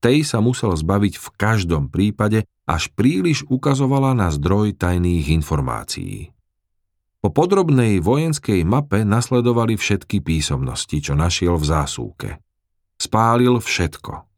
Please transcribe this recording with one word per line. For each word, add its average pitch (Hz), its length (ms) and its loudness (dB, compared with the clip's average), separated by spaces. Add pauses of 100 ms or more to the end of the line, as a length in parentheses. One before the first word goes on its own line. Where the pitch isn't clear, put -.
Tej 143 240 4
sa 113 160 0
musel 113 340 0
zbaviť 95 400 0
v - 120 -16 (100)
každom 87 500 0
prípade, 104 560 0 (240)
až - 240 -2
príliš 160 560 0
ukazovala 135 640 0
na 107 160 2
zdroj 90 480 0
tajných 87 640 0
informácií. 57 920 -6 (920)
Po 101 80 2
podrobnej 143 720 2
vojenskej 135 640 0
mape 117 360 0
nasledovali 117 760 0
všetky 98 400 -2
písomnosti, 71 800 -4
čo 71 160 -4
našiel 87 400 0
v 76 80 -2
zásuvke. 73 680 -4 (720)
Spálil 117 600 2
všetko. - 760 -6